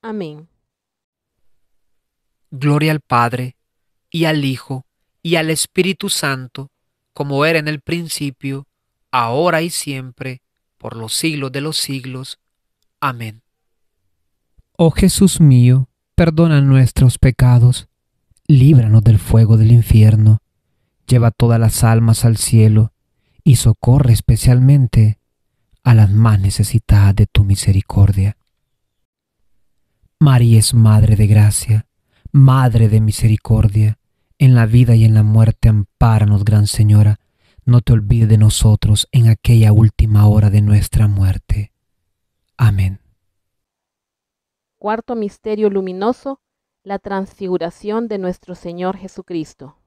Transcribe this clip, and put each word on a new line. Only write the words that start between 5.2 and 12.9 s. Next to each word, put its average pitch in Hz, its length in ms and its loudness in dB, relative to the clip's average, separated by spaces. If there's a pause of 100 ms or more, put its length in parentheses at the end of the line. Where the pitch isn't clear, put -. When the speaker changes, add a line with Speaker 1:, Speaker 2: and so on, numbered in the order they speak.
Speaker 2:
y 170 140 -4
al 160 140 -4
Espíritu 185 580 -6
Santo, 135 640 -10 (440)
como 143 320 -6
era 165 140 -2
en 151 80 -8
el 151 140 -10
principio, 143 840 -10 (460)
ahora 143 500 -2
y 175 80 -8
siempre, 131 720 -14 (360)
por 113 180 -16
los 113 180 -12
siglos 147 380 -6
de 139 80 -10
los 151 160 -10
siglos. 131 640 -12 (640)